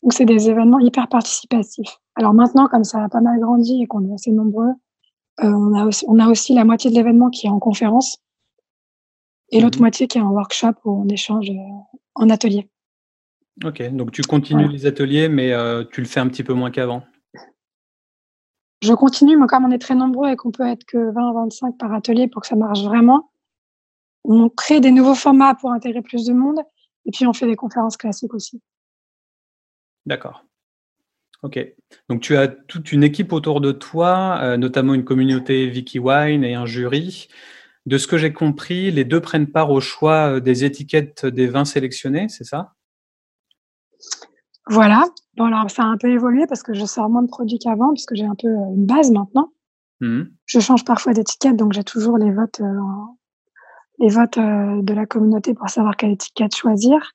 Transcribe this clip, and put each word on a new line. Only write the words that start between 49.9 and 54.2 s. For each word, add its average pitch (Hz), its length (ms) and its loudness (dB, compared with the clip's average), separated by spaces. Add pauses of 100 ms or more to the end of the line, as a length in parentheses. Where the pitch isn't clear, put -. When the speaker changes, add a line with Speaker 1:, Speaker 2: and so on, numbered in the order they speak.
Speaker 2:
Mhm. 123 300 -4 (140)
Speaker 1:
Je - 140 0
change 240 240 2
parfois 240 300 -2
d'étiquette, 226 420 0
donc 214 160 0
j'ai 196 140 -4
toujours 226 320 -2
les 214 140 2
votes, 214 280 -4
euh, 202 200 -6 (1200)
les 226 100 4
votes, 233 280 2